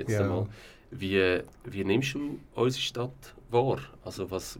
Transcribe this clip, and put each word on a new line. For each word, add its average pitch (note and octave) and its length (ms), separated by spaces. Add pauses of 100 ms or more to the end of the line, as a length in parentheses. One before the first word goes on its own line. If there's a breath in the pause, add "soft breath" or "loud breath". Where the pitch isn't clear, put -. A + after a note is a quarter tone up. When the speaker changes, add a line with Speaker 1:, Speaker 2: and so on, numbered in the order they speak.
Speaker 1:
jetzt A2+ 40
Speaker 2:
Ja. G#2 120
Speaker 1:
einmal, F#2+ 240 (440 loud breath)
wie, F#2+ 500 (240)
wie G2 180
nimmst A#2 320
du D3 240 (160)
unsere B2+ 260
Stadt - 540 (160)
wahr? A#2+ 280 (240)
Also F#2 280
was, F#2 280